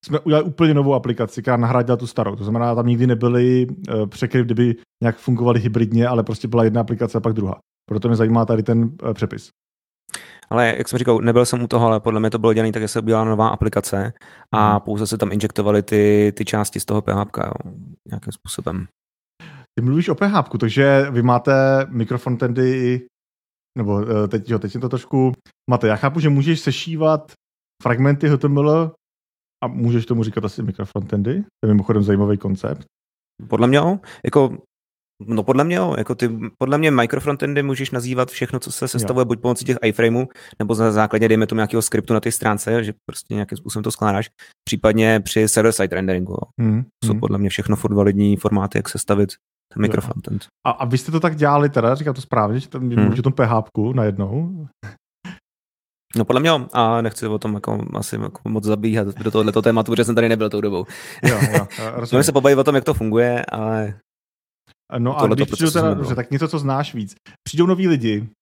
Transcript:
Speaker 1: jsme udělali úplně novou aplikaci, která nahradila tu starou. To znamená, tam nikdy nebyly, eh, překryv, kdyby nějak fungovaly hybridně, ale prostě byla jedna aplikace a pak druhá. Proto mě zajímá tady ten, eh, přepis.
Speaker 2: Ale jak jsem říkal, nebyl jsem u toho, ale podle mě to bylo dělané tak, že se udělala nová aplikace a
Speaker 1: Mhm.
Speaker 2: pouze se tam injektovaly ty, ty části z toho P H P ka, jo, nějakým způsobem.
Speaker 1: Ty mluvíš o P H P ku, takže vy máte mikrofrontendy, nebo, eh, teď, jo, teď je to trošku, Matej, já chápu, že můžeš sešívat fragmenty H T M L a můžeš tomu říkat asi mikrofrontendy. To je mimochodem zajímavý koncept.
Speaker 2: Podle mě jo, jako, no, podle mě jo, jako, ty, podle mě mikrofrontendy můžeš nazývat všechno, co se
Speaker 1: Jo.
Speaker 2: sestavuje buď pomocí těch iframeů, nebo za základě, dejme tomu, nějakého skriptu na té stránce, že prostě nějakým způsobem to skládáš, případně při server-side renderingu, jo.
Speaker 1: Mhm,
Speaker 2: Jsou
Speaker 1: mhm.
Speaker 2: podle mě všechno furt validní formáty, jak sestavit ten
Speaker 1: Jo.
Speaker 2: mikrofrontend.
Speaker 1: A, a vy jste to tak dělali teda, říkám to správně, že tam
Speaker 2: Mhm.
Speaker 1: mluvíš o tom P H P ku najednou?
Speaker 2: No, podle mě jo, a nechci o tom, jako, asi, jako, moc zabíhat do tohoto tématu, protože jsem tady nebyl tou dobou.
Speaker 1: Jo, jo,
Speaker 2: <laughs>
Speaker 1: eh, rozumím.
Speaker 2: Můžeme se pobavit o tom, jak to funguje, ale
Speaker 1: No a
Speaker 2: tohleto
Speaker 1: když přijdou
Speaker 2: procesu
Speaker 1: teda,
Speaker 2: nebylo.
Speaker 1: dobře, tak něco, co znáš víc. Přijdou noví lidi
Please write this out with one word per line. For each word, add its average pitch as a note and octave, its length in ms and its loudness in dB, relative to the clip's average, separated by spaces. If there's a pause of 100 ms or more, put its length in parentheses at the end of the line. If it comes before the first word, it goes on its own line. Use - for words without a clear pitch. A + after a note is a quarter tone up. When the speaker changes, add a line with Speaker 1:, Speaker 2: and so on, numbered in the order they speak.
Speaker 1:
jsme D3 140 -2
udělali D3+ 260 4
úplně D#3 280 2
novou C#3 200 2
aplikaci, A#2+ 480 -2
která B2 160 0
nahradila A#2+ 400 2
tu A#2+ 100 -6
starou. G#2 280 -4
To G#2+ 80 -10
znamená, A#2 320 0
tam A#2+ 120 0
nikdy A#2+ 200 2
nebyly, B2 600 2 (220)
eh, G#2+ 180 -2
překryv, A#2+ 380 -2
kdyby A#2 300 0 (280)
nějak A2+ 140 0
fungovaly A#2+ 420 2
hybridně, A2+ 480 2
ale B2 160 2
prostě A2 240 -6
byla A#2 160 2
jedna A2+ 180 2
aplikace A2+ 360 -4
a A2 40 -2
pak A2 120 -2
druhá. G2+ 220 -4 (340)
Proto G#2+ 180 -2
mě A#2 100 2
zajímá A2+ 280 4
tady A2 180 0
ten, A#2 280 0 (180)
eh, A2 40 -4
přepis. G#2+ 360 -8 (1000)
Speaker 2:
Ale A2+ 280 2
jak A2+ 100 -4
jsem B2 120 -2
říkal, A#2+ 200 2
nebyl A#2 260 4
jsem A#2+ 180 -2
u A#2 40 -6
toho, A#2 200 2
ale A2 120 2
podle A2 200 -2
mě A2 100 2
to A2 100 -2
bylo A2 140 2
dělané A2 200 0
tak, A2+ 80 -4
že G#2+ 60 -4
se A2+ 120 -4
udělala A2 260 0
nová A2 240 2
aplikace G#2 640 -4 (400)
a G#2+ 180 4
Speaker 1:
Mhm. G#2 100 2
Speaker 2:
pouze G#2+ 260 -4
se A2+ 100 -4
tam G2+ 140 -2
injektovaly G#2 520 0
ty, G#2 540 4
ty - 80 -6
části G#2+ 340 -4
z - 60 -8
toho G#2 160 -2
P G#2 120 -2
H G2+ 120 -2
P G#2+ 60 -18
ka, - 160 -6
jo, - 260 -10 (360)
nějakým G#2 240 -10
způsobem. - 540 -8 (920)
Speaker 1:
Ty A#2 60 -2
mluvíš D3 240 0
o D3+ 60 0
P G3+ 120 0
H G3 160 2
P - 60 -8
ku, - 80 -6
takže C#3 540 4
vy B2 100 0
máte C3+ 680 2
mikrofrontendy, B2 1120 -2 (760)
nebo, G2+ 240 0 (220)
eh, G#2 40 -2
teď, G2+ 220 -4
jo, A2+ 100 0
teď F#2+ 160 -8
je A#2 60 -6
to B2+ 80 -4
trošku, C3 420 0 (380)
Matej, A#2+ 200 2
já G#2+ 60 2
chápu, C#3+ 240 -2
že D#3 100 2
můžeš C#3+ 300 2
sešívat D#3 720 -2 (520)
fragmenty C#3 460 2
H C#3+ 80 4
T C#3 100 0
M C#3+ 100 2
L D#3 340 2 (720)
a B2 40 -6
můžeš A#2+ 380 0
tomu A#2 180 0
říkat G#2+ 220 -4
asi A2 180 -6
mikrofrontendy. G2+ 800 -4
To - 260 -6
je G#2+ 60 4
mimochodem G#2 300 2
zajímavý G2+ 340 2
koncept. F#2+ 480 -6 (640)
Speaker 2:
Podle A2+ 180 2
mě C3+ 100 4
jo, F3 220 2 (260)
jako, C3+ 320 2 (720)
no, A2 160 -2
podle C3 200 2
mě F3 120 0
jo, F3+ 220 -2
jako, A2+ 180 -4
ty, A#2+ 140 0 (300)
podle C3+ 180 0
mě D#3 140 2
mikrofrontendy C#3 720 0
můžeš C3+ 280 -4
nazývat B2+ 400 -4
všechno, - 280 -6
co - 120 -14
se - 120 -8
Speaker 1:
Jo. C3+ 40 -4
Speaker 2:
sestavuje B2 380 0
buď A2+ 160 -2
pomocí A#2+ 240 -2
těch B2 180 0
iframeů, A#2 440 2 (320)
nebo A2 160 -2
za A2 160 2
základě, G#2+ 360 2
dejme A2 200 4
tomu, A2+ 100 -2
nějakého A2 240 0
skriptu A2 320 -2
na A2 60 2
té A2+ 120 -4
stránce, A2+ 520 -2
že G#2+ 100 -6 (160)
prostě - 240 -12
nějakým G2+ 240 -6
způsobem G#2+ 260 -8
to A2 80 -2
skládáš, G#2+ 380 0 (400)
případně A2 500 4
při A2 280 0
server-side G#2 480 2
renderingu, F#2 380 -2
jo. - 320 -4
Speaker 1:
Mhm, A2 180 2 (220)
Speaker 2:
Jsou A2 80 2
Speaker 1:
mhm. G#2+ 60 -2
Speaker 2:
podle G#2 180 -2
mě G2+ 120 0
všechno G#2 260 -2
furt G#2 180 -2
validní G2+ 440 4
formáty, G2+ 400 0
jak G#2+ 120 -4
sestavit G2+ 400 0 (440)
ten - 40 -10
Speaker 1:
Jo. G#2 40 -2
Speaker 2:
mikrofrontend. - 640 -4 (220)
Speaker 1:
A, B2 40 0
a C3 140 -4
vy B2 120 0
jste C3 140 -4
to D#3+ 80 0
tak D#3+ 160 0
dělali D3 340 2
teda, B2 260 2
říkám D3 180 -4
to C3 80 -10
správně, A2+ 380 0
že C3+ 100 -12
tam C3 140 -10
Speaker 2:
Mhm. A#2+ 180 0
Speaker 1:
mluvíš G#2 180 2
o B2 40 -2
tom C3 100 0
P C3 120 2
H A2+ 160 0
P - 140 -10
ku A2 180 -2
najednou? B2+ 760 -4 (1500)
Speaker 2:
No, A2+ 80 0
podle B2+ 140 2
mě D#3+ 100 2
jo, C#3 240 0
a A#2 280 2
nechci A2+ 260 -4
o G#2+ 120 -2
tom, G#2+ 140 -4
jako, G#2+ 400 -6
asi, G#2+ 220 -6
jako, G#2+ 340 -8
moc A2 140 -4
zabíhat G#2+ 440 0
do G#2 240 -6
tohoto G#2+ 300 2
tématu, A2+ 300 2
protože A#2 140 4
jsem A2+ 100 0
tady A#2 140 4
nebyl A2 200 0
tou G#2 120 -4
dobou. G2 240 -4 (380)
Speaker 1:
Jo, B2 140 2 (160)
jo, G2 180 0
Speaker 2:
<laughs> - 80 -14
Speaker 1:
eh, A2 60 -8
rozumím. A#2 160 -8
Speaker 2:
Můžeme B2 220 2
se D#3 80 0
pobavit C#3 260 6
o C3+ 60 4
tom, C#3+ 120 2
jak C3+ 80 2
to D#3 100 0
funguje, A#2 520 0
ale G#2+ 540 -4 (960)
Speaker 1:
No B2 200 -2
a - 20 -6
Speaker 2:
tohleto G#2+ 160 4
Speaker 1:
když G#2 100 0
přijdou - 120 -6
Speaker 2:
procesu D#3 160 0
Speaker 1:
teda, D#3+ 160 2
Speaker 2:
nebylo. C#3+ 140 -2
Speaker 1:
dobře, B2 120 -4
tak A#2+ 160 -6
něco, C#3+ 160 -2
co D3+ 120 -4
znáš C#3 360 -4
víc. G#2+ 200 -10 (280)
Přijdou E3 220 0
noví F#3 220 2
lidi A2+ 420 0 (120)